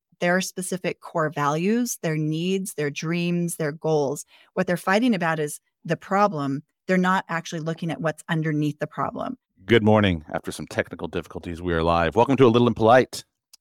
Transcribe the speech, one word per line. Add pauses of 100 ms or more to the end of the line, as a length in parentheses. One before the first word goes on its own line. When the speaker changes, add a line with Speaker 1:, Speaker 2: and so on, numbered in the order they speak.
(200)
Speaker 1:
their
specific
core
values,
their
needs,
their
dreams,
their
goals. (300)
What
they're
fighting
about
is (240)
the
problem. (240)
They're
not
actually
looking
at
what's
underneath
the
problem. (280)
Speaker 2:
Good
morning.
After
some
technical
difficulties,
we
are
live.
Welcome
to
A
Little
Impolite, (380)